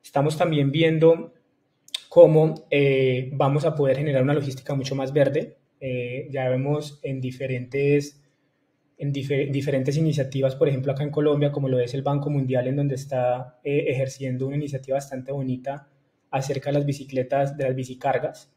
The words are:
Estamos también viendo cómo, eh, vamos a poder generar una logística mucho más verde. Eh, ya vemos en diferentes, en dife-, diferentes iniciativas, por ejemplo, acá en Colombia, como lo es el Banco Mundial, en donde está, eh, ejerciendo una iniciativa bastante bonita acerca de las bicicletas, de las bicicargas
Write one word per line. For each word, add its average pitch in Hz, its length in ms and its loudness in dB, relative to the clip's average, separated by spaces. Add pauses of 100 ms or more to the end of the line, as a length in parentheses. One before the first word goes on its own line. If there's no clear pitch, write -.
Estamos 151 340 0
también 151 340 2
viendo 160 600 4 (760)
cómo, 156 640 6
eh, 135 640 2
vamos 143 320 2
a 156 100 0
poder 135 220 2
generar 143 260 0
una 143 120 2
logística 139 400 -4
mucho 135 200 -4
más 135 180 -4
verde. 143 440 2 (240)
Eh, 127 500 -6
ya 131 180 -2
vemos 143 540 -2
en 135 180 -6
diferentes, 135 1000 -2 (760)
en 143 160 -4
dife-, 139 380 -2
diferentes 135 460 -2
iniciativas, 135 600 0
por 151 120 2
ejemplo, 135 240 -2
acá 139 120 -4
en 143 60 -4
Colombia, 147 420 2
como 135 160 -2
lo 127 120 0
es 120 140 -4
el 135 80 -6
Banco 143 260 -2
Mundial, 127 400 -2
en 139 80 -2
donde 143 200 -2
está, 123 680 -4
eh, 147 240 0
ejerciendo 131 580 -4
una 143 100 -6
iniciativa 143 400 -4
bastante 135 360 -8
bonita 135 560 -6 (420)
acerca 139 400 -4
de 143 40 0
las 143 120 0
bicicletas, 135 680 -4
de 139 80 -4
las 127 100 -2
bicicargas 127 840 -6